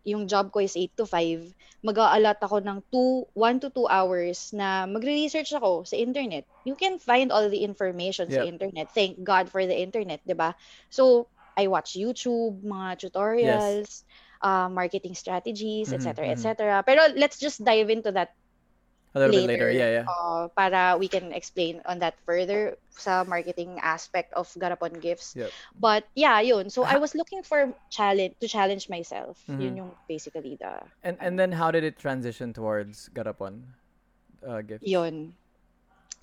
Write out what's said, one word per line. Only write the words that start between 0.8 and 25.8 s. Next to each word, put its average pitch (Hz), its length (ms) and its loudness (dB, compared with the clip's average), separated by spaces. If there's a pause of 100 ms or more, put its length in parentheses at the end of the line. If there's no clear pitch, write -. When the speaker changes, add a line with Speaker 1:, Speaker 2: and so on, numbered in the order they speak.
Speaker 1:
to 220 80 -2
five, 165 320 0 (400)
mag-a-allot 214 640 4
ako 202 160 0
ng 202 320 -8
two, 254 400 2
one 240 320 2
to 277 80 -8
two 247 160 0
hours 180 640 0
na 196 320 -2
magre-research 294 720 -2
ako 185 320 0
sa - 80 -6
internet. 233 480 -2 (240)
You 262 80 -4
can 381 240 -2
find 254 320 2
all 214 160 4
the 202 160 -2
information 185 640 -4
sa 131 160 0
Speaker 2:
Yep. 170 80 -4
Speaker 1:
internet. 175 400 -8
Thank 190 320 0
God 185 240 2
for 190 160 -2
the 180 120 0
internet, 185 520 -4
di 180 80 -2
ba? 165 160 0 (400)
So, 247 400 6 (240)
I 196 160 2
watch 170 240 -2
YouTube, 233 640 -2
mga 190 480 -8
tutorials, 208 960 0
Speaker 2:
Yes. - 0 - (400)
Speaker 1:
uh, 190 240 2
marketing 185 480 -4
strategies, 214 720 -6
Speaker 2:
Mm-hmm, - 80 -4
Speaker 1:
et - 80 -4
cetera, - 240 -4
Speaker 2:
mm-hmm. - 80 -2
Speaker 1:
et 233 80 -6
cetera. 220 400 0
Pero 269 160 6 (160)
let's 285 240 2
just 277 240 -6
dive 214 240 4
into 220 240 0
that 180 240 -2 (800)
Speaker 2:
A 139 80 2
little 185 240 6
bit - 0 -
later, - 240 2
Speaker 1:
later, 123 80 4
Speaker 2:
yeah, 117 240 4
yeah. 120 80 -4
Speaker 1:
uh, 170 480 -2
para 185 400 4
we 190 80 0
can 180 320 -2
explain 170 480 -6
on 180 160 -4
that 165 240 -2
further 185 480 0 (160)
sa 185 320 -2
marketing 175 560 -6
aspect 165 560 -4
of 175 240 -6
Garapon 170 400 -4
Gifts. 170 400 -8
Speaker 2:
Yep. 113 160 -8 (240)
Speaker 1:
But, 214 400 4